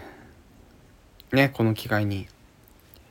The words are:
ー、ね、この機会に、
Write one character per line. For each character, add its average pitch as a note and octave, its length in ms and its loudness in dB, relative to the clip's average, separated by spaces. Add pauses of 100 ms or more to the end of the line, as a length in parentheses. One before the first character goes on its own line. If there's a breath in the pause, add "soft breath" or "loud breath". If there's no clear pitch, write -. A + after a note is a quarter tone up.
ー、 - 140 -20 (1120 loud breath)
ね、 C3+ 180 4
こ C3+ 120 -4
の A2 120 2
機 - 140 -8
会 G#2 180 0
に、 G2 200 -6 (840 soft breath)